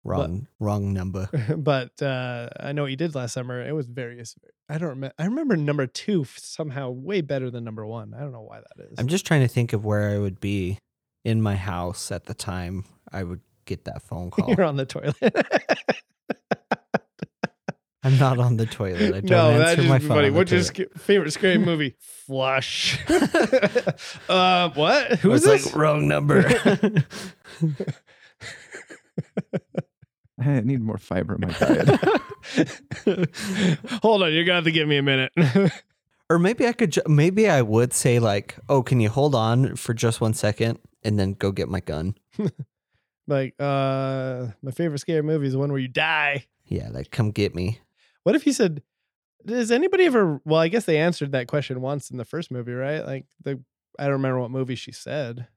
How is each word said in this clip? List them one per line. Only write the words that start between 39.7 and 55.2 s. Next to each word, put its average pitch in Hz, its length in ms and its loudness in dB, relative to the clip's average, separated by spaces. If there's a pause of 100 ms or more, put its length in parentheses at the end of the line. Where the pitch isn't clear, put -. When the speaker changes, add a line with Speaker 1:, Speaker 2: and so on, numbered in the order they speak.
Speaker 1:
for - 160 -4
just 113 260 0
one 110 140 0
second 110 440 0 (240)
and 104 160 0
then 95 140 2
go 98 220 -2
get 95 160 -4
my 92 100 -4
gun?" 85 360 -6 (220)
Speaker 2:
<laughs> 208 120 -2 (800)
Like, 135 300 -2
uh, 135 880 -2 (140)
"My 135 100 -8
favorite 151 280 -4
scary 160 220 0
movie 151 260 0
is 131 60 -2
the 135 60 -2
one 143 120 -2
where 139 80 -2
you 131 80 -4
die." 147 580 0 (200)
Speaker 1:
Yeah, 95 260 -6
like, - 200 -10
"Come 107 200 0
get 104 240 0
me." 90 240 -4 (440)
Speaker 2:
What 208 120 4
if 311 80 0
he 294 80 2
said, 180 320 0 (640)
"Does 226 260 -2
anybody 370 320 4
ever," 208 400 4
well, 156 160 2
I 165 80 4
guess 208 160 0
they 160 140 2
answered 151 340 0
that 127 160 -2
question 135 320 -4
once 131 320 -6
in 127 60 -10
the 120 80 -8
first 165 260 -8
movie, 123 220 -8
right? 139 320 -6
Like, 135 200 -8 (160)
the, 139 200 -8 (360)
I 143 60 -8
don't 143 100 0
remember 131 280 0
what 120 100 -6
movie 131 240 -4
she - 160 -14
said. 123 640 -10